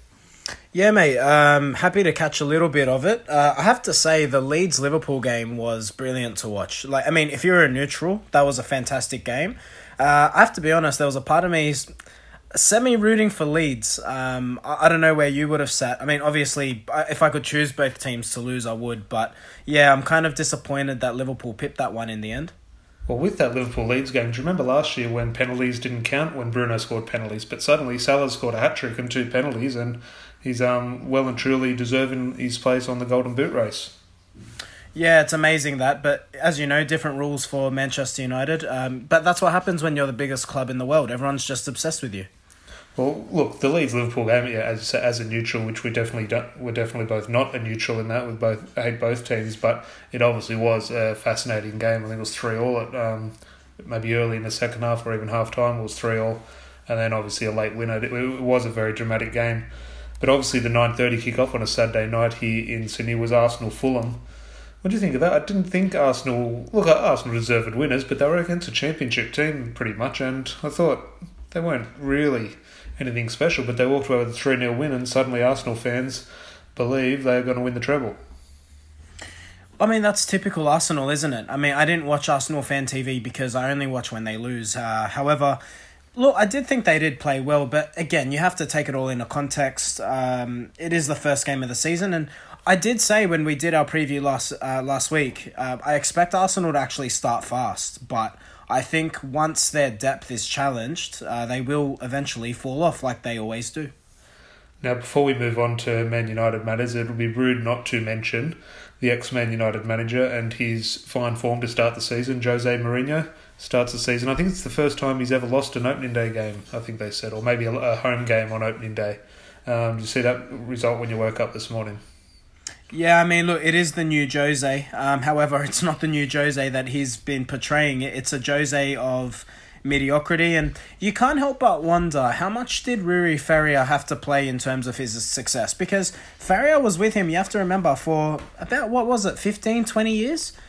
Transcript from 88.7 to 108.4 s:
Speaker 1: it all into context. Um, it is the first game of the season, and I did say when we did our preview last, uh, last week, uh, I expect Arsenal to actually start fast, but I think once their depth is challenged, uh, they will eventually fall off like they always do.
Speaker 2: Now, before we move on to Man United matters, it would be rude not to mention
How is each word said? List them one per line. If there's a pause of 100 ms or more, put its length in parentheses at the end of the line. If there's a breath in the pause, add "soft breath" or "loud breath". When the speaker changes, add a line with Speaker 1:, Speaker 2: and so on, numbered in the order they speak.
Speaker 1:
it
all
into
context.
Um,
it
is
the
first
game
of
the
season,
and (360 loud breath)
I
did
say
when
we
did
our
preview
last, (100)
uh,
last
week,
uh,
I
expect
Arsenal
to
actually
start
fast,
but (320 loud breath)
I
think
once
their
depth
is
challenged,
uh,
they
will
eventually
fall
off
like
they
always
do. (880 soft breath)
Speaker 2:
Now,
before
we
move
on
to
Man
United
matters,
it
would
be
rude
not
to
mention (440 loud breath)